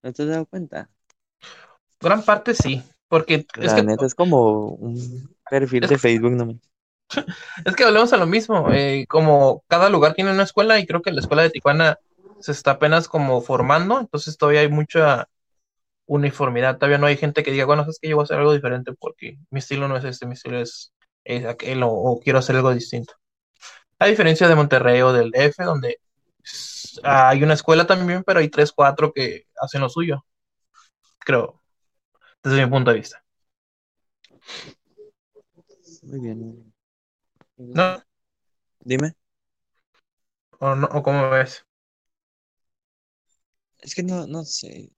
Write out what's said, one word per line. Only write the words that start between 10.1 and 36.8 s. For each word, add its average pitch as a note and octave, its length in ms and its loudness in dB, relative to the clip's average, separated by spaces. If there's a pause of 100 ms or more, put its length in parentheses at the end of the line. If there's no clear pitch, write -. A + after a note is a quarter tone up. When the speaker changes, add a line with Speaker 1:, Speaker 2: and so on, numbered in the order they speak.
Speaker 2:
tiene F#3+ 180 -2
una F#3+ 120 2
escuela A3 360 2
y F#3 60 -4
creo E3 160 -4
que F#3+ 100 -4
la - 100 -4
escuela D3+ 220 2
de E3 60 2
Tijuana D3+ 480 0 (420)
se - 120 -8
está C#3 200 -2
apenas D#3 360 2
como C3+ 340 -2
formando, D3+ 580 0
entonces D#3 380 -10
todavía D3 240 2
hay D3+ 80 2
mucha D3+ 600 0 (760)
uniformidad, C3 680 -2
todavía C#3+ 220 2
no D3 80 2
hay C#3+ 100 2
gente D3 260 -2
que C3 80 -4
diga, C#3 140 -2
"Bueno, D3 240 0
es D#3+ 120 -14
que D#3 80 -8
yo D3+ 80 0
voy D3 60 0
a - 20 -2
hacer D3+ 140 -4
algo D3 140 2
diferente B2+ 400 -6
porque - 440 -14 (140)
mi C3+ 80 -6
estilo C#3 300 -6
no C3 80 -4
es C3 80 -8
este, B2+ 220 -12
mi B2 80 -12
estilo B2 260 -10
es, - 320 -14 (320)
es B2 200 -6
aquel B2+ 380 -6
o, A#2 80 2
o A#2 300 -2
quiero C3 180 2
hacer B2+ 180 -2
algo C3 160 2
distinto". A#2+ 400 -8 (840)
A F#3+ 80 4
diferencia F3+ 420 4
de E3 60 8
Monterrey B2+ 460 4
o B2+ 120 4
del A#2 180 2
D C3 160 2
F, D#3+ 160 -4
donde D#3+ 360 -4 (440)
s-, - 600 -16
hay C3+ 400 4
una D#3 120 4
escuela D#3+ 320 2
también, F3+ 380 0
pero F#3 160 2
hay D3+ 80 0
tres, D3+ 240 2
cuatro D3 400 2
que A#2+ 320 -8 (160)
hacen C#3 200 -6
lo C3 80 -2
suyo, D#3+ 360 -6 (960)
creo, - 420 -4 (840)
desde C3+ 220 2
mi B2 60 -2
punto B2+ 200 2
de A2+ 80 2
vista. - 240 -18 (2750)
Speaker 1:
Muy C3 180 -14
bien, A2+ 520 -16 (840)